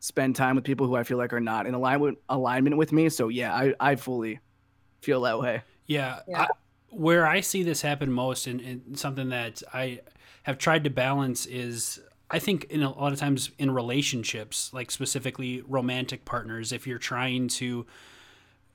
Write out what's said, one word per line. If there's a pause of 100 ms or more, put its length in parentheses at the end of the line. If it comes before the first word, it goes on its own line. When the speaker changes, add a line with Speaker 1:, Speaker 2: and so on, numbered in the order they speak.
Speaker 1:
spend
time
with
people
who
I
feel
like
are
not
in
alignment, (120)
alignment
with
me.
So
yeah,
I,
I
fully (640)
feel
that
way. (240)
Speaker 2:
Yeah,
Speaker 3:
Yeah.
Speaker 2:
I, (440)
where
I
see
this
happen
most
and,
and
something
that (120)
I (440)
have
tried
to
balance
is (300)
I
think
in
a
lot
of
times
in
relationships,
like
specifically
romantic
partners,
if
you're
trying
to (880)